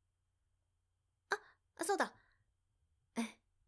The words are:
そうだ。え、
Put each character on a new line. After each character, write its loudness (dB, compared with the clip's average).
そ 2
う 2
だ。 0
え、 0